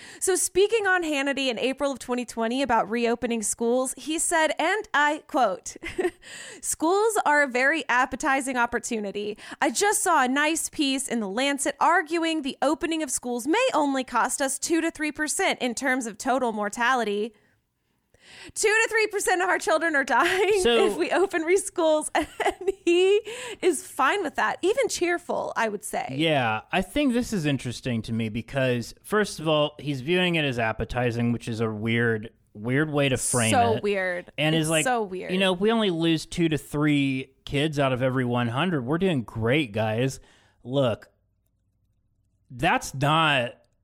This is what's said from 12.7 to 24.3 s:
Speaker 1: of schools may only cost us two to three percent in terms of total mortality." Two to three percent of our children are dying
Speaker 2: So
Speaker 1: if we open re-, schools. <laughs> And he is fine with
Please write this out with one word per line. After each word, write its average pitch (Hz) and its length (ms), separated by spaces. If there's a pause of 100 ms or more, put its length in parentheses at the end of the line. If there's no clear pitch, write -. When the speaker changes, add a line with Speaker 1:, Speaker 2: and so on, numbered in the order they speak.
Speaker 1:
of 262 80
schools 240 340
may 440 280
only 269 320
cost 247 360
us 269 160
two 330 220
to 320 100
three 302 220
percent 302 500
in 247 140
terms 254 320
of 196 100
total 247 360
mortality." 214 800 (1200)
Two - 120
to 453 220
three 440 180
percent 381 360
of 370 60
our 339 100
children 320 360
are 277 80
dying 359 580
Speaker 2:
So 233 260
Speaker 1:
if 208 100
we 311 140
open 339 320
re-, 349 140
schools. 311 580
<laughs> - 0
And 330 560 (120)
he 370 380 (400)
is 320 240
fine 330 380
with 294 120